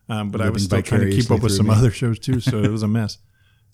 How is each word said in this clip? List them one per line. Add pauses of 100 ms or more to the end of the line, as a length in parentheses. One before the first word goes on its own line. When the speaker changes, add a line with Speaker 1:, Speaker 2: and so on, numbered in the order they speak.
Speaker 1:
Um,
but
I
Speaker 2:
Living
Speaker 1:
was
still
trying
to
keep
Speaker 2:
vicariously
Speaker 1:
up
with
Speaker 2:
through
Speaker 1:
some
Speaker 2:
me.
Speaker 1:
other
shows,
too,
so
it
was
a
Speaker 2:
<laughs>
Speaker 1:
mess. (560)